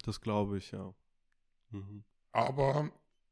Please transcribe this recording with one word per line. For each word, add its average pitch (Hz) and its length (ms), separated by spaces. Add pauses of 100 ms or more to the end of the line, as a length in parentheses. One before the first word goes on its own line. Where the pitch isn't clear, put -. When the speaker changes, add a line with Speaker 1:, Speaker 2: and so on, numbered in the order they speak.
Speaker 1:
Das - 160
glaube 101 380
ich, - 120
ja. 95 220 (800)
Mhm. 104 340 (260)
Speaker 2:
Aber 139 600 (400)